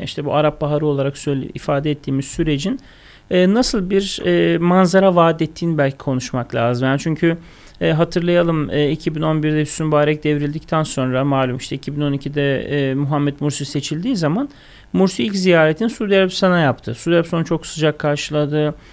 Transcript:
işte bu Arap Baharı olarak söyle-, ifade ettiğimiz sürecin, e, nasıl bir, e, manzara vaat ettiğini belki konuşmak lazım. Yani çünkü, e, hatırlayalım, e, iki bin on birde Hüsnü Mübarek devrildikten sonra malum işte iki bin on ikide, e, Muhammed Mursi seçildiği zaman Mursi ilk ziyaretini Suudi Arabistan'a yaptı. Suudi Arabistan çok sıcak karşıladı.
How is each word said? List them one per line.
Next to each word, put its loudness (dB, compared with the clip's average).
işte -8
bu -4
Arap 0
Baharı 0
olarak -2
söyle-, -4
ifade -2
ettiğimiz -4
sürecin, -2
e, 4
nasıl 0
bir, -2
e, 2
manzara 4
vaat 4
ettiğini -2
belki 0
konuşmak -4
lazım. 0
Yani 2
çünkü, 0
e, 2
hatırlayalım, 2
e, 0
iki -4
bin -4
on 0
birde 0
Hüsnü -4
Mübarek 0
devrildikten -2
sonra -2
malum 0
işte -8
iki -8
bin -4
on -2
ikide, -2
e, -2
Muhammed 0
Mursi -2
seçildiği -4
zaman -2
Mursi 2
ilk -2
ziyaretini 4
Suudi 0
Arabistan'a 2
yaptı. 0
Suudi 0
Arabistan 0
çok -4
sıcak -2
karşıladı. -2